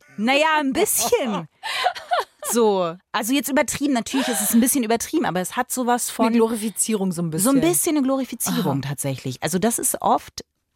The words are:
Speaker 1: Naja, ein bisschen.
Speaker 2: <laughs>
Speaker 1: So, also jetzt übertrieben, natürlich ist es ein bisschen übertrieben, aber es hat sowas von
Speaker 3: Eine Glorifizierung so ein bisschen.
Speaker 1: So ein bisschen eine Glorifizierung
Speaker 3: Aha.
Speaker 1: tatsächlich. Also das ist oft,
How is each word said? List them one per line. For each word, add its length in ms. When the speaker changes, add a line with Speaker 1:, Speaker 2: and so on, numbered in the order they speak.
Speaker 1:
Naja, 300
ein 140
bisschen. 800
Speaker 2:
<laughs> 40
Speaker 1:
So, 460
also 220
jetzt 160
übertrieben, 440
natürlich 360
ist 100
es 140
ein 80
bisschen 240
übertrieben, 400
aber 160
es 160
hat 120
sowas 400
von 180
Speaker 3:
Eine 100
Glorifizierung 720
so 100
ein 80
bisschen. 220
Speaker 1:
So 60
ein 20
bisschen 380
eine 80
Glorifizierung 720
Speaker 3:
Aha. 100
Speaker 1:
tatsächlich. 540
Also 160
das 200
ist 220
oft, 440